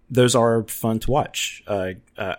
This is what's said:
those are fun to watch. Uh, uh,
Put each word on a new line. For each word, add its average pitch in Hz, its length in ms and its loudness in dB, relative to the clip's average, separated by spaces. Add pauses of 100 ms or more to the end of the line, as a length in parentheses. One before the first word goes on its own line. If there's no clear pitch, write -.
(100)
those 123 260 4
are 117 280 4
fun 113 360 -4
to - 100 -2
watch. - 560 -4
Uh, 95 260 -4 (240)
uh, 95 220 -6